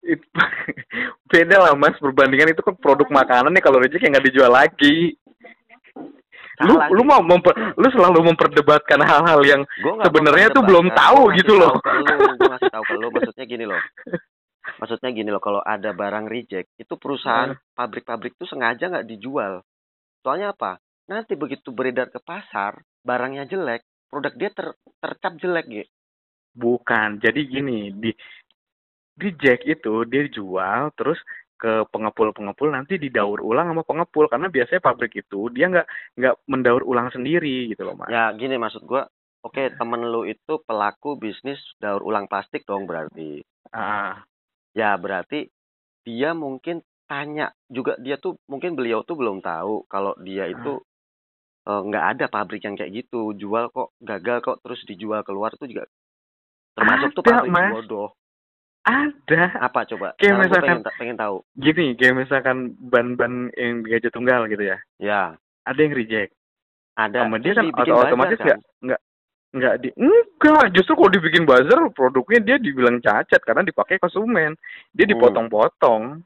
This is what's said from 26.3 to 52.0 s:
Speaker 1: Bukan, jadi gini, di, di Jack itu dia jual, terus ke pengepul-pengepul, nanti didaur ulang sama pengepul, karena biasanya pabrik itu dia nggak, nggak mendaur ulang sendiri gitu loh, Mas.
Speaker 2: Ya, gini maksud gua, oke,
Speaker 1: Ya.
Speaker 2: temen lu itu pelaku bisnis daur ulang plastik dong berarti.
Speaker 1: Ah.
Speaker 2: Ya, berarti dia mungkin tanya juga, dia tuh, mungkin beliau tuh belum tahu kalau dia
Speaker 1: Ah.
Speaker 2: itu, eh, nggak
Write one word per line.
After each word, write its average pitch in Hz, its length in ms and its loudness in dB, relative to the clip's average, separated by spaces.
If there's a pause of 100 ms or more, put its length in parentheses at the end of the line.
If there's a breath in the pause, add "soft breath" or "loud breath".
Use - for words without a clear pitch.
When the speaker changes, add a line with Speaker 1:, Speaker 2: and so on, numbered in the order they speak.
Speaker 1:
Bukan, 117 720 -4
jadi 139 240 -2
gini, 127 480 -8
di, 110 160 -8 (1040 soft breath)
di 185 240 -8
Jack 131 320 0
itu 113 340 -4
dia 135 240 -4
jual, 101 640 -6
terus 165 300 -6 (340 loud breath)
ke 110 300 -2
pengepul-pengepul, 107 840 -6
nanti 139 300 -6
didaur 113 480 -6
ulang 147 240 -2
sama 160 160 -6
pengepul, 151 420 -2
karena 180 220 -4
biasanya 156 320 -4
pabrik 120 340 -4
itu 101 320 -10
dia 131 220 -2
nggak, 175 180 -2 (280 loud breath)
nggak 127 280 0
mendaur 127 380 0
ulang 123 320 -4
sendiri 131 560 -4
gitu 95 160 -10
loh, 92 100 -10
Mas. 92 140 -16
Speaker 2:
Ya, 113 240 -2
gini 127 240 -8
maksud 113 240 -8
gua, 131 240 -6 (340)
oke, 123 220 -10
Speaker 1:
Ya. 131 100 -4
Speaker 2:
temen 117 300 -8
lu 117 240 -6
itu 127 340 -10
pelaku 110 560 -6
bisnis 127 460 -12 (160)
daur 101 240 -8
ulang 101 240 -6
plastik 101 400 -10
dong 98 240 -10
berarti. 78 560 -14 (240)
Speaker 1:
Ah. 101 560 -10 (480)
Speaker 2:
Ya, 107 200 -2
berarti 95 540 -8 (560)
dia 127 320 -6
mungkin 156 480 -10 (220)
tanya 147 420 -10 (180)
juga, 131 300 -8
dia 131 220 -10
tuh, 185 260 -10
mungkin 143 320 -10
beliau 117 320 -4
tuh 165 80 -10
belum 110 240 -6
tahu 90 480 -8
kalau 98 300 -6
dia 95 260 -12
Speaker 1:
Ah. 87 80 -8
Speaker 2:
itu, 127 320 -12 (800)
eh, 104 180 -6
nggak 92 280 -4